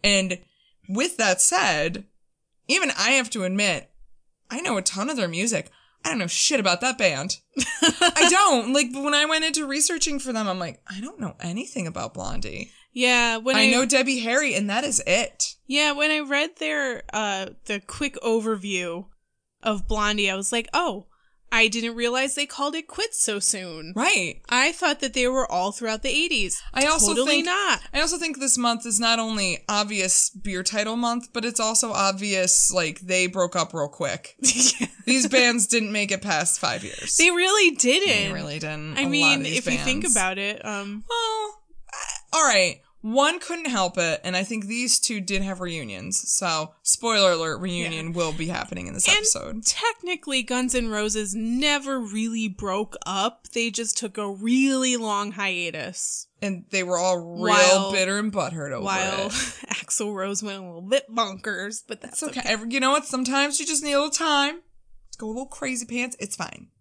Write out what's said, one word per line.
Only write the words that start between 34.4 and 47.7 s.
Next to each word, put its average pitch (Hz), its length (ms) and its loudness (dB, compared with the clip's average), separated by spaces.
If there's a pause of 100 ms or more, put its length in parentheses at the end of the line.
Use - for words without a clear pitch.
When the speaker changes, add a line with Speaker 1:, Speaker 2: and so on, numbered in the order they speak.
Speaker 2:
Yeah. 233 80 -2 (180)
Speaker 1:
These 247 220 2
bands 240 400 4
didn't 220 240 0
make 208 220 -2
it 190 80 -4
past 170 400 0
five 117 200 -2
years. - 360 -4
Speaker 2:
They 339 120 8
really 359 460 4
didn't. 254 540 4
Speaker 1:
They - 40 -4
really - 240 -6
didn't. 156 400 -8
Speaker 2:
I 269 40 0
Speaker 1:
A - 20 2
lot 269 80 0
Speaker 2:
mean, 285 280 4
Speaker 1:
of 269 40 -4
these 254 140 -2
Speaker 2:
if 254 140 -2
you 247 60 0
think 269 260 -2
Speaker 1:
bands. 294 120 2
Speaker 2:
about 190 220 0
it, 202 280 -6
um, 202 440 -8
Speaker 1:
Well, 440 520 -4 (300)
I, - 60 -14 (340)
all 311 160 4
right. 190 320 4 (220)
One 277 400 2
couldn't 339 280 -8
help 190 280 0
it, 165 260 0
and 180 140 -2
I 190 80 -2
think 214 200 -6
these 240 360 0
two 220 180 -2
did 190 220 -2
have 190 180 -4
reunions. 160 720 -6
So, 165 420 -2 (100)
spoiler 208 480 4
alert, 160 260 0
reunion 170 500 -4